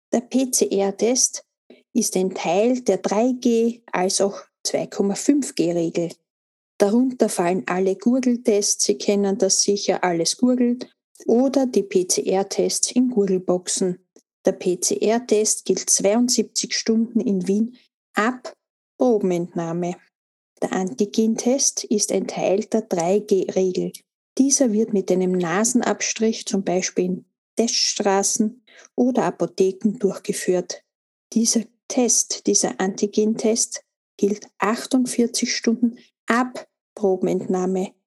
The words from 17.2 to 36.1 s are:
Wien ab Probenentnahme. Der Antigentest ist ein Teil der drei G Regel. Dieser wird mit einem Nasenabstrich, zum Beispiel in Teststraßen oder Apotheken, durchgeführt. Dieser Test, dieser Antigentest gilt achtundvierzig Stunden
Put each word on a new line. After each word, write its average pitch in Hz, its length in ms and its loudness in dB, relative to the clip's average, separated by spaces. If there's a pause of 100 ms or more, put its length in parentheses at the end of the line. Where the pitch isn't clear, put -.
Wien 214 300 0 (380)
ab 233 420 -4 (400)
Probenentnahme. 175 1000 0 (640)
Der - 100 -4
Antigentest 220 1080 0
ist - 280 0
ein 196 160 0
Teil 185 340 0
der 220 200 -2
drei 185 380 0
G 202 320 0
Regel. 180 400 0 (480)
Dieser 269 320 4
wird 220 220 0
mit 190 180 2
einem 185 220 2
Nasenabstrich, 214 1120 0
zum 196 160 -2
Beispiel 180 420 -2
in 180 200 -4 (300)
Teststraßen 214 1120 0 (300)
oder 247 300 2
Apotheken, 185 720 0
durchgeführt. 185 840 -2 (500)
Dieser 226 320 2 (220)
Test, - 600 0
dieser - 320 0
Antigentest 214 1040 0 (340)
gilt 202 300 -2 (100)
achtundvierzig 233 960 -2
Stunden 233 440 0 (260)